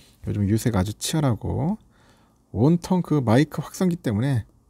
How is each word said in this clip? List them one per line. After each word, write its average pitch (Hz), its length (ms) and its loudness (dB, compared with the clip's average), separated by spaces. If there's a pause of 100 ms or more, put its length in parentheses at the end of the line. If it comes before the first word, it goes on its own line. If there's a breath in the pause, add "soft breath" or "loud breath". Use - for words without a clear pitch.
(260 soft breath)
요즘 101 240 -2
유세가 107 300 0
아주 101 160 0
치열하고 143 840 -2 (760 soft breath)
온통 170 520 2
그 151 200 0
마이크 127 380 2
확성기 175 360 -2
때문에, 120 480 -2 (240)